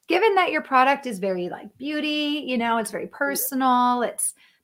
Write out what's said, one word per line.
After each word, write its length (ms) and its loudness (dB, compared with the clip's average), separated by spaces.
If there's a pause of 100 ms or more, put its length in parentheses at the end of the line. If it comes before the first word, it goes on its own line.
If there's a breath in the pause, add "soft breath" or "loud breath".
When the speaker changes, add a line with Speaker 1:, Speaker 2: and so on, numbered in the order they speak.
Speaker 1:
given 280 4
that 160 2
your 100 0
product 440 2
is 140 -6
very, 280 -2
like, 300 -14
beauty, 680 -4
you 120 -2
know, 200 0
it's 140 -4
very 140 -6
Speaker 2:
Yeah. 80 -12
Speaker 1:
personal, 880 2
it's 320 -4 (300 soft breath)